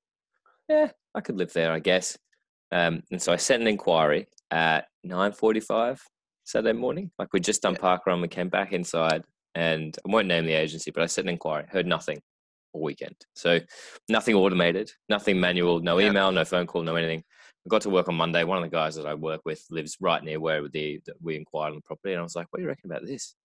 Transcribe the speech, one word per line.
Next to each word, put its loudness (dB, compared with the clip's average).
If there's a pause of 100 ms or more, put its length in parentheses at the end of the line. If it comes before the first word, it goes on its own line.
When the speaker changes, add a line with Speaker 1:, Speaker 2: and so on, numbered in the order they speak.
(680)
Speaker 1:
"Yeah, 4 (240)
I -4
could -8
live -2
there, 2
I 0
guess." 0 (520)
Um, 2
and -6
so 2
I 4
sent 2
an 4
inquiry 2 (220)
at 2 (180)
nine 0
forty-five 0 (420)
Saturday 0
morning. -4
Like, -6
we'd 0
just 0
done 2
Speaker 2:
Yeah. -6
Speaker 1:
park 2
run, 2
we -2
came -4
back -2
inside, 0 (300)
and -2 (100)
I -2
won't 4
name 2
the 0
agency, -2
but -2
I 2
sent -4
an -2
inquiry, -4
heard 0
nothing -2 (540)
all -6
weekend. -8 (180)
So 2 (500)
nothing 2
automated, 4 (160)
nothing 2
manual, 2
no 2
Speaker 2:
Yeah. 4
Speaker 1:
email, 4
no 2
phone 0
call, -4
no -2
anything. -2 (460)
I -16
got 4
to -2
work 4
on -2
Monday. 2
One 0
of -2
the -8
guys 0
that -10
I -6
work -6
with -8
lives -8
right 0
near -6
where -2
the, -6
that -18
we -6
inquired -6
on -12
the -16
property. -8
And -4
I -6
was -10
like, -8
"What -10
do -6
you -6
reckon -10
about -10
this?" -12 (100)